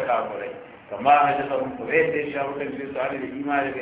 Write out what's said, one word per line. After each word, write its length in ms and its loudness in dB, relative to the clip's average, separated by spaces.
كافرين. 480 -2
كما 260 6
حجزهم 640 0
قريش 320 2
يشاء 220 -4
وكان 200 -6
في 220 -8
سؤال 220 -2
الإيمان 540 -2
لك 140 -6